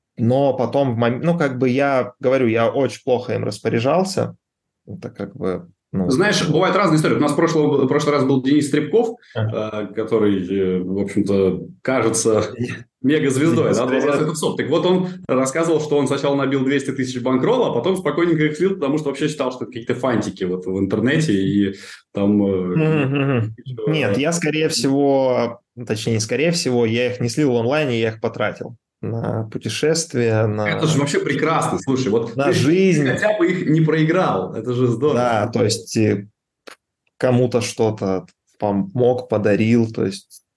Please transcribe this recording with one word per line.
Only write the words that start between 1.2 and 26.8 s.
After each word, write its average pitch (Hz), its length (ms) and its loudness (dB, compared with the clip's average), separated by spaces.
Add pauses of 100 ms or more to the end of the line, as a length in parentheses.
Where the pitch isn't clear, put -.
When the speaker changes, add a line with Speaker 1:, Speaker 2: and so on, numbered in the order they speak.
Speaker 1:
ну, 170 160 0
как 131 200 -2
бы 127 100 2
я 131 500 0
говорю, 127 300 2
я 113 200 2
очень 123 360 -2
плохо 117 300 -2
им 107 100 -4
распоряжался. 120 880 0 (500)
Это 104 260 -12
как 98 260 -12
бы, 90 320 -6 (240)
ну, 95 180 -2
Speaker 2:
Знаешь, 180 380 2
бывают 175 260 2
разные 185 220 2
истории. 156 180 2
У - 60 2
нас 147 120 2
в - 40 -4
прошлом, 160 340 2
в 131 160 2
прошлый 147 300 2
раз 131 80 2
был 131 180 2
Денис 139 240 2
Стребков, 208 440 0 (260)
Speaker 1:
Ага. 107 540 -4
Speaker 2:
э, - 40 -18
который, 104 500 0
э, 92 380 0
в 92 160 -4
общем-то, 95 720 0 (140)
кажется 110 680 0 (220)
Speaker 1:
<laughs> - 280 -16
Speaker 2:
мегазвездой, 147 640 2
Speaker 1:
Денис 104 120 2
Speaker 2:
да, 127 80 0
Speaker 1:
Стребков. 131 300 2
Speaker 2:
двадцать 156 220 -2
соп. - 180 -2
Так - 140 -4
вот, 160 160 2
он 185 220 2 (200)
рассказывал, 151 520 0
что 143 180 0
он 135 100 2
сначала 139 260 0
набил 135 300 0
двести 135 260 0
тысяч 127 320 -6
банкролла, 143 480 2
а - 40 -2
потом 175 220 0
спокойненько 170 500 0
их 151 100 -4
слил, 190 180 0
потому 180 240 -2
что 151 120 -4
вообще 147 180 -2
считал, 131 240 -4
что - 120 -12
это - 80 -6
какие-то 117 220 -4
фантики 110 480 -2
вот 92 240 -4
в 95 140 -4
интернете, 110 540 0
и 98 400 0 (380)
там, 101 300 2
э, 95 340 0
Speaker 1:
Мгм, 143 600 0
мгм. 110 160 -4 (100)
Speaker 2:
ничего. 127 280 -6
Speaker 1:
Нет, 123 260 0
я, 147 140 0
скорее 156 360 -2
всего, 135 920 0 (260)
точнее, 110 280 -2
не 107 60 2
скорее 127 320 0
всего, 123 340 2